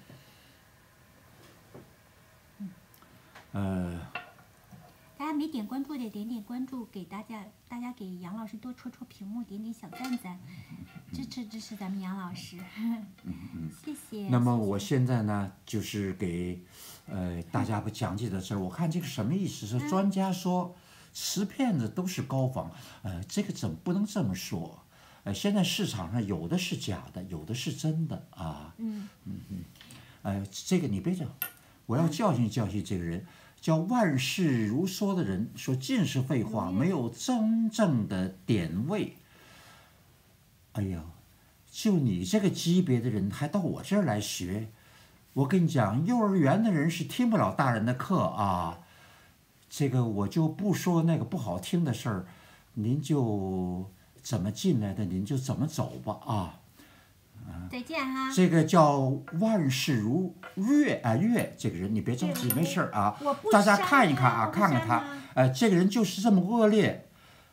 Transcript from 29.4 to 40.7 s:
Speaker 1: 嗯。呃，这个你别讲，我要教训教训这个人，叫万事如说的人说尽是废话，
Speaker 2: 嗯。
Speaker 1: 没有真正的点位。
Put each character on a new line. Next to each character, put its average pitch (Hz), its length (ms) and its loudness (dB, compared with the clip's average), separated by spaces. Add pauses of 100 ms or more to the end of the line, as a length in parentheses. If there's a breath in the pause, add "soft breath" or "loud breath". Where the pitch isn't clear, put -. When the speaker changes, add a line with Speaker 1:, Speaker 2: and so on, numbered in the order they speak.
Speaker 1:
嗯。 90 140 -8 (580 loud breath)
呃， 98 300 -4
这 - 280 0
个 139 80 0
你 98 140 -2
别 185 140 -2
讲， 165 120 -6 (600 loud breath)
我 117 100 0
要 165 100 4
教 180 260 2
训 120 160 2
教 107 180 0
训 92 160 -4
这 98 140 -4
个 87 60 -4
人， 85 220 -4 (340 loud breath)
叫 160 180 2
万 185 400 2
事 131 500 2
如 135 180 0
说 196 300 -2
的 175 80 0
人 98 320 -2
说 131 200 -2
尽 214 300 0
是 127 160 0
废 127 220 0
话， 101 260 -2
Speaker 2:
嗯。 92 40 -2
Speaker 1:
没 131 160 2
有 131 200 0
真 226 600 0
正 147 380 2
的 92 220 -2
点 92 580 -2
位。 196 280 -4 (1600 loud breath)